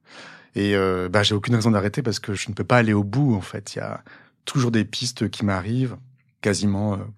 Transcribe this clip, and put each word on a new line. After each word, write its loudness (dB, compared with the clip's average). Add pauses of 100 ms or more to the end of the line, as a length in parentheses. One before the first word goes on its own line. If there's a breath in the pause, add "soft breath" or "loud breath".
(560 loud breath)
Et, 2
euh, 2
bah, 4
j'ai 2
aucune 0
raison 2
d'arrêter 0
parce -2
que -8
je -6
ne -8
peux -4
pas 4
aller 4
au 4
bout, 2
en -2
fait. -12
Il -4
y -6
a -8 (420 soft breath)
toujours 0
des 2
pistes -4
qui -4
m'arrivent, -2 (460)
quasiment, 0
euh, -2 (200)